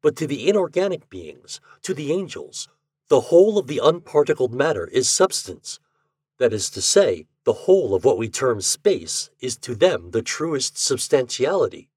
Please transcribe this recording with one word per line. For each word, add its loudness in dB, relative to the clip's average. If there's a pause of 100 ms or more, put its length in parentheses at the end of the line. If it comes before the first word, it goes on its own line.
But 2
to -4
the -4
inorganic -2
beings, -16 (220)
to -8
the -4
angels, -8 (400)
the 6
whole 6
of -2
the -4
unparticled 2
matter -2
is 0
substance. -2 (600)
That 2
is -6
to -10
say, 2 (180)
the 2
whole 2
of -2
what 4
we -4
term -2
space -2 (100)
is -8
to -10
them 0
the -2
truest -6
substantiality. -2